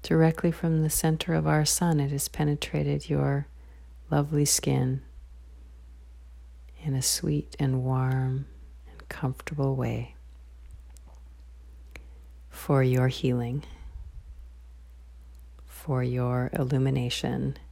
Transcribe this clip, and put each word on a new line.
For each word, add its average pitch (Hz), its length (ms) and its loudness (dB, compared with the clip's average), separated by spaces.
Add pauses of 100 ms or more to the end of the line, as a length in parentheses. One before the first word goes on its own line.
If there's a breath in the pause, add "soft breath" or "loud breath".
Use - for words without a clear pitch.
Directly 160 480 4
from 160 320 0
the 156 80 2
center 160 440 0
of 156 120 2
our 151 200 4
sun, 165 340 2
it 139 100 0
has 139 160 -2
penetrated 147 840 -2
your 139 360 2 (640 soft breath)
lovely 147 360 4
skin 135 560 2 (1800)
in 151 120 0
a 131 80 0
sweet - 580 0
and 131 240 2
warm 131 640 0 (440)
and - 200 -20
comfortable 135 680 -2
way 120 400 -4 (2250 loud breath)
for - 340 2
your 127 260 6
healing, 123 540 0 (2000 loud breath)
for - 360 -2
your 123 520 0
illumination 131 1040 0 (140)